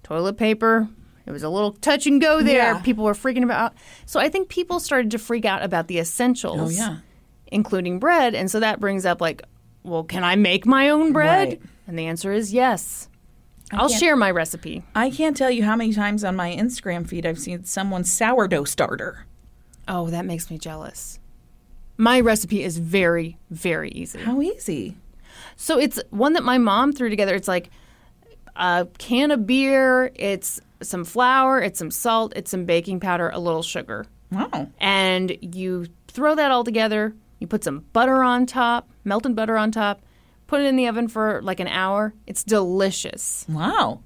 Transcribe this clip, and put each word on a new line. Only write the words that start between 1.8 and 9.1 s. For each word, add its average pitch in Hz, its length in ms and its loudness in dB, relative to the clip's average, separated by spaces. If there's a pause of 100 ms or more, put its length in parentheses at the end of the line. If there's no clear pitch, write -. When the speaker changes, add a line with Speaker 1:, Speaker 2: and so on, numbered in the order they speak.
Speaker 1:
and 277 120 6
go 311 220 4
there. 233 320 4
Speaker 2:
Yeah. 208 80 -4
Speaker 1:
People 214 240 0
were 208 80 4
freaking 247 300 -2
about. 233 300 0 (320)
So - 140 -2
I 285 100 2
think 381 200 -4
people 349 300 -4
started 247 320 0
to 233 80 -4
freak 226 260 -4
out 196 180 0
about 170 240 -2
the 175 120 -2
essentials, 247 600 -2
Speaker 2:
Oh, 160 100 -2
yeah. 180 280 -4 (500)
Speaker 1:
including 185 520 -2
bread. 277 340 4
And 185 160 -2
so 214 100 -2
that 220 200 0
brings 196 260 -2
up, 175 160 0